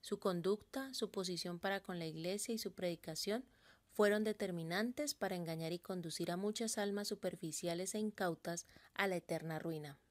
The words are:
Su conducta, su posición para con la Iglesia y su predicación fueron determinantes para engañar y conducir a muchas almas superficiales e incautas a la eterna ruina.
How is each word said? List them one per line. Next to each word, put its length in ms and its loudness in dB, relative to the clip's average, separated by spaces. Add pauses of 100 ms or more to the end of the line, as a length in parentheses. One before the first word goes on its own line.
Su 180 -2
conducta, 760 0
su 160 -2
posición 480 -2
para 220 0
con 180 -6
la 80 -2
Iglesia 480 -2
y 40 -2
su 140 -4
predicación 720 -2 (480)
fueron 320 8
determinantes 880 0
para 240 -2
engañar 360 -2
y 60 -2
conducir 520 -2
a 80 0
muchas 400 0
almas 300 0
superficiales 880 -2
e 40 2
incautas 680 0 (300)
a 140 2
la 80 2
eterna 420 -2
ruina. 400 -4 (120)